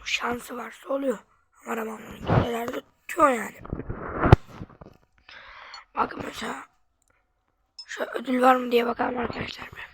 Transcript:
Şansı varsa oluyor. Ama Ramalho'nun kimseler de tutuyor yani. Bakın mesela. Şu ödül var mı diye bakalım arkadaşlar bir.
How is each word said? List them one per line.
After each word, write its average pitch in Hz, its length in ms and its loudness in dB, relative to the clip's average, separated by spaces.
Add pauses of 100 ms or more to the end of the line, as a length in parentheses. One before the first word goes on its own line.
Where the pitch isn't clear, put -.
Şansı 240 520 -4
varsa 220 320 -12
oluyor. 269 280 0 (480)
Ama 233 120 -4
Ramalho'nun 220 400 -10
kimseler 233 500 2
de 277 140 -6
tutuyor - 480 2
yani. 220 320 -2 (2250)
Bakın - 300 -2
mesela. 233 300 -8 (1300)
Şu - 160 -8
ödül 247 380 -2
var 254 140 8
mı 247 160 -2
diye 240 140 4
bakalım 240 320 -2
arkadaşlar - 540 -8
bir. - 220 -14